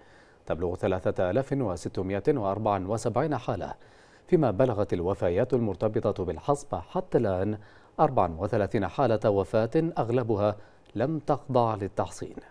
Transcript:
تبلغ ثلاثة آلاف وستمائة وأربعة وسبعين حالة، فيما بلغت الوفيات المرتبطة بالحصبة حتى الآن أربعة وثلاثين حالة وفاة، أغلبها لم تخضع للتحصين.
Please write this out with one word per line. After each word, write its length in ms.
تبلغ 300
ثلاثة 540
آلاف 220
وستمائة 760
وأربعة 600
وسبعين 460
حالة، 380
فيما 240
بلغت 420
الوفيات 640
المرتبطة 680
بالحصبة 560
حتى 380
الآن 400
أربعة 380
وثلاثين 500
حالة 420
وفاة، 400
أغلبها 580
لم 240
تخضع 560
للتحصين. 640